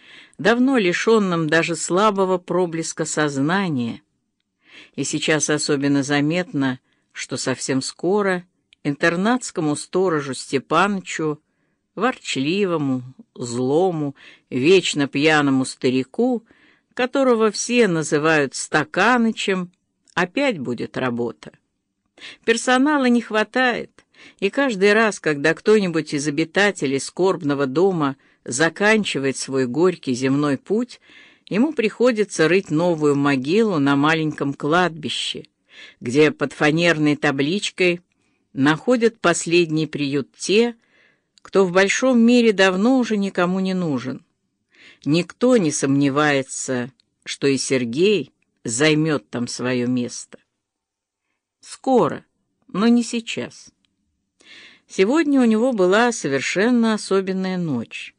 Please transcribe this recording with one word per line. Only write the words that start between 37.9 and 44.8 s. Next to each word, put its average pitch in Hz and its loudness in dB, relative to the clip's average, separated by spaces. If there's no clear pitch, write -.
находят 160 0
последний 165 0
приют 143 -4
те, 226 0
кто - 0
в 175 -2
большом 196 2
мире 233 4
давно 190 2
уже 226 0
никому 190 -2
не 190 -2
нужен. 135 -4